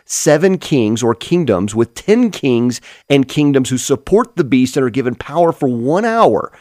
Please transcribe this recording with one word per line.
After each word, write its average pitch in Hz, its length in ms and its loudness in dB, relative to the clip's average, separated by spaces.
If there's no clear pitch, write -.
seven 165 540 0
kings 117 440 0
or 117 120 0
kingdoms 107 600 -2
with 113 200 0
ten 226 360 0
kings 123 520 -2
and 139 180 4
kingdoms 139 440 0
who 131 80 0
support 196 580 0
the 170 80 0
beast 131 320 0
and 139 80 2
are 123 60 -2
given 123 240 -4
power 165 380 0
for - 140 -4
one 131 380 -2
hour. 196 560 0